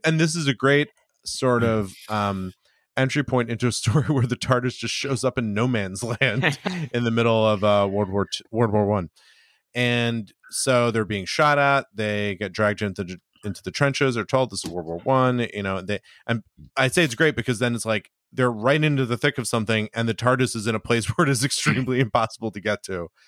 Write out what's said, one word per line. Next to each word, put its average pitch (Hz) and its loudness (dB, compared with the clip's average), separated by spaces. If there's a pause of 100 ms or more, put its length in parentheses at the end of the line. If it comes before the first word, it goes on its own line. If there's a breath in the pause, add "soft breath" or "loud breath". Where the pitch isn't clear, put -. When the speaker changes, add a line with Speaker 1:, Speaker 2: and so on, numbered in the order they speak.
Speaker 1:
and 160 2
this 160 2
is 165 -4
a 135 2
great 143 2 (380)
sort 123 0
of, 110 0 (160)
um, 101 -2 (420)
entry 131 0
point 123 0
into 120 -2
a 113 2
story 123 2
<laughs> - -4
where 127 2
the 123 -2
tardis 123 0
just - -6
shows 135 -4
up 127 0
in 110 -2
no 113 2
man's 101 -2
<laughs> 117 -4
land 135 0 (180)
Speaker 2:
<laughs> 160 -6
Speaker 1:
in 120 0
the 117 0
middle 113 4
of, 104 2
uh, 104 4
World 101 0
War 98 0
Two, - -8
World 113 0
War 104 2
One. 98 0 (640 soft breath)
And 120 0 (180)
so 120 2
they're 110 0
being 95 -4
shot 147 2
at. 139 2
They 104 -2
get 95 -6
dragged 104 0
into 101 -4
the, 87 -10 (260)
into 98 -8
the 98 -8
trenches. 139 0
They're 113 -4
told 131 0
this 98 -8
is 85 -10
World 85 -8
War 82 -6
One, 127 2
you 101 -4
know, 95 -2
they, 101 -4 (260 soft breath)
and 113 -2 (340)
I 131 2
say 170 2
it's 120 -2
great 151 2
because 113 -2
then 120 0
it's 113 -6
like 110 -4 (220)
they're 127 0
right 123 2
into 147 2
the 117 0
thick 143 0
of 117 -4
something, 110 0
and 117 -2
the 110 0
tardis 123 0
is 107 -6
in 113 0
a 107 -4
place 117 0
<laughs> - -6
where 170 4
it - 4
is 127 0
extremely 127 0
impossible 113 -2
to 101 -12
get 101 -2
to. 87 -8 (200 soft breath)